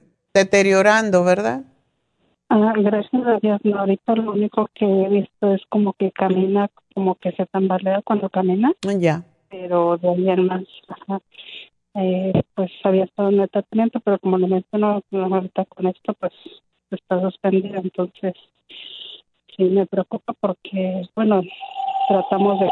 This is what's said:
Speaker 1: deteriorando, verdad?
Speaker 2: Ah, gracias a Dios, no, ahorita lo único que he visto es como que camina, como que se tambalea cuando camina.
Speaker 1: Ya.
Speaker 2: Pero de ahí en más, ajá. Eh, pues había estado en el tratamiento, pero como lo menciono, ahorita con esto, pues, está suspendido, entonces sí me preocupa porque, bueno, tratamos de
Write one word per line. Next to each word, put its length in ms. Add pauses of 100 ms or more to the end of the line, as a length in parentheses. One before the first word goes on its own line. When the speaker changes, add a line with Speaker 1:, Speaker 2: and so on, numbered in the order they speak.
(320)
Speaker 1:
deteriorando, 920
verdad? 400 (880)
Speaker 2:
Ah, 240
gracias 500
a 140
Dios, 220
no, 160
ahorita 380
lo 160
único 420
que 100
he 240
visto 460
es 140
como 240
que 180
camina, 580 (260)
como 200
que 180
se 140
tambalea 580
cuando 240
camina. 440 (260)
Speaker 1:
Ya. 240 (280)
Speaker 2:
Pero 480
de 100
ahí 220
en 160
más, 180 (240)
ajá. 320 (760)
Eh, 380 (240)
pues 140 (120)
había 220
estado 240
en 120
el 100
tratamiento, 500
pero 180
como 200
lo 100
menciono, 520 (120)
ahorita 540
con 200
esto, 280
pues, 180 (580)
está 300
suspendido, 560
entonces 580 (1200)
sí 80
me 220
preocupa 540
porque, 600 (120)
bueno, 280 (680)
tratamos 500
de 140